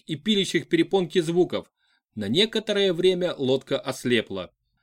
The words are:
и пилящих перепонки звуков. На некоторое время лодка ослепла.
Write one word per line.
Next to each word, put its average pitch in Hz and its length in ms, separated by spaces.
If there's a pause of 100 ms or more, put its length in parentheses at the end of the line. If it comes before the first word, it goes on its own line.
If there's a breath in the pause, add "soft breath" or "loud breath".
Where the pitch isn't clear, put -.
и 165 60
пилящих 185 540
перепонки 175 520
звуков. 165 520 (420)
На 104 140
некоторое 202 640
время 185 420
лодка 135 460
ослепла. 110 720 (300)